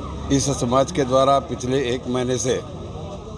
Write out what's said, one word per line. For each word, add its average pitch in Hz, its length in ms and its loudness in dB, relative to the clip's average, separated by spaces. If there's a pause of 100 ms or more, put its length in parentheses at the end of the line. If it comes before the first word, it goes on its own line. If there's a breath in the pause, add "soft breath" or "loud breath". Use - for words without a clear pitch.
(320)
इस 135 180 2
समाज 131 420 2
के 143 120 0
द्वारा 135 360 4
पिछले 127 480 -2
एक 123 200 -2
महीने 127 300 0
से 123 180 0 (800)